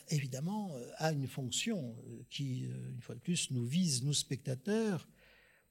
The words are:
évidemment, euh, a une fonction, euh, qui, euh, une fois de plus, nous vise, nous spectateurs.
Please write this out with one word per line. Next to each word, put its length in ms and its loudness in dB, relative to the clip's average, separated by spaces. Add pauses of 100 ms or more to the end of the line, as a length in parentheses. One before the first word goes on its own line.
évidemment, 680 0
euh, 200 -8
a 160 4
une 140 2
fonction, 720 -2 (120)
euh, 220 -10
qui, 360 -2
euh, 280 -6
une 80 -8
fois 120 -8
de 60 -10
plus, 300 0
nous 140 2
vise, 380 4
nous 120 2
spectateurs. 920 0 (640)